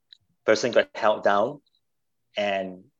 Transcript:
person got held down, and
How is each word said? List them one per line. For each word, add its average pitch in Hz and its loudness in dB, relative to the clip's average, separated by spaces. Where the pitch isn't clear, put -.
person 110 2
got - 2
held 107 0
down, 107 0
and 98 -4